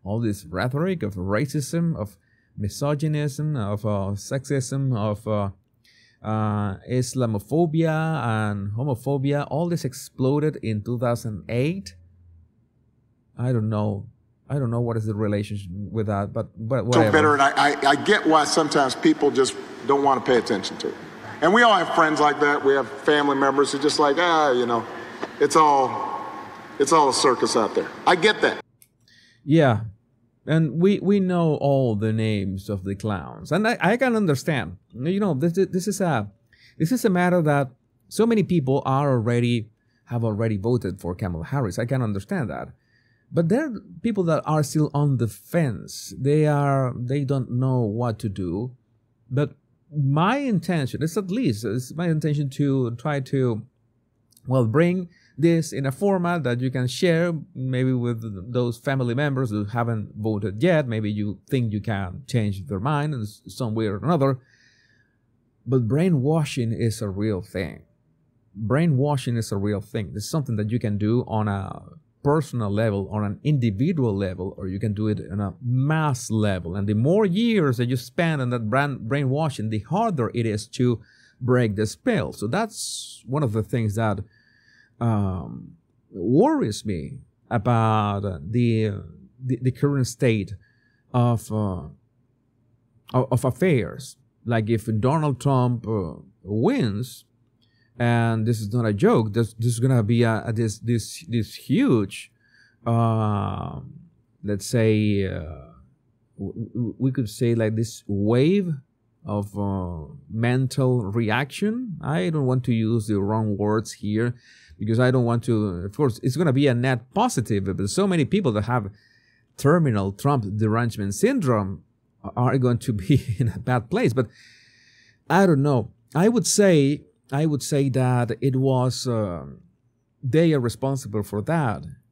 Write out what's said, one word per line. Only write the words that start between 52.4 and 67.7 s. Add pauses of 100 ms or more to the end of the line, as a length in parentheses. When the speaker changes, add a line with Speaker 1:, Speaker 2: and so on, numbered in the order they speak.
Speaker 1:
to
try
to, (800)
well,
bring (280)
this
in
a
format
that
you
can
share (200)
maybe
with
those
family
members
who
haven't
voted
yet.
Maybe
you (100)
think
you
can
change
their
mind
in
s-,
some
way
or
another. (1300)
But
brainwashing
is
a
real
thing. (760)